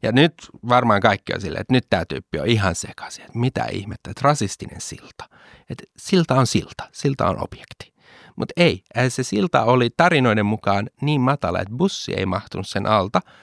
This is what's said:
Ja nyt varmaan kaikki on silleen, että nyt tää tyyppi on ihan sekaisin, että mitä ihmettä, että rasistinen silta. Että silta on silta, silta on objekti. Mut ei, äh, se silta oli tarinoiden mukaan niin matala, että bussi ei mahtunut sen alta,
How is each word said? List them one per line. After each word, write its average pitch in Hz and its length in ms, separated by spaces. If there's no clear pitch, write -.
Ja 113 100
nyt 147 220
varmaan 120 320
kaikki 101 340
on - 60
silleen, 87 200
että - 140
nyt 127 160
tää 87 140
tyyppi - 340
on 73 80
ihan 101 280
sekaisin, - 500
että - 140
mitä 123 340
ihmettä, 101 380
että - 140
rasistinen - 560
silta. - 480
Että - 140
silta 170 380
on 131 120
silta, - 460
silta - 360
on - 160
objekti. - 480
Mut - 200
ei, 160 260
äh, 123 100
se 131 140
silta 175 420
oli 120 320
tarinoiden 127 500
mukaan 101 440
niin 147 200
matala, 123 400
että 98 140
bussi - 400
ei 98 120
mahtunut 95 420
sen 101 180
alta, 104 340